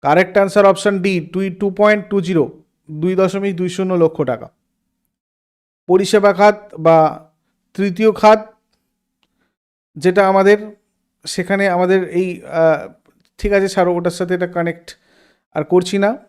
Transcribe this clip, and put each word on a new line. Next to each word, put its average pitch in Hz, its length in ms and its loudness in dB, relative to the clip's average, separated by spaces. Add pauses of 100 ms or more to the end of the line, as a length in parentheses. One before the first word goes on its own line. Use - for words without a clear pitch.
কারেক্ট 175 340 0
আনসার 196 280 2
অপশন 196 380 2
ডি, 190 100 -2 (200)
দুই, 190 140 -4 (120)
টু 202 80 -2 (120)
পয়েন্ট 208 320 2
টু 202 100 -2
জিরো, 165 220 0 (460)
দুই 156 260 -4
দশমিক 190 400 -2
দুই 180 140 -4
শূন্য 185 220 -6 (120)
লক্ষ 160 140 0 (140)
টাকা। 120 160 -8 (1400)
পরিষেবা 196 440 2
খাত 202 240 4 (280)
বা 165 120 6 (800)
তৃতীয় 202 360 0 (100)
খাত 214 180 6 (1600)
যেটা 185 240 0 (100)
আমাদের, 196 260 4 (680)
সেখানে 196 440 -4
আমাদের 185 300 0 (200)
এই, 185 80 -2 (340)
আহ, 160 180 2 (600)
ঠিক 202 180 -4
আছে 196 120 0
ছাড়ো, 180 280 0
ওটার 175 220 -4
সাথে 185 180 -4
এটা 180 200 -4
কানেক্ট 170 300 -6 (680)
আর 151 80 -4
করছি 180 400 0
না 202 60 0 (200)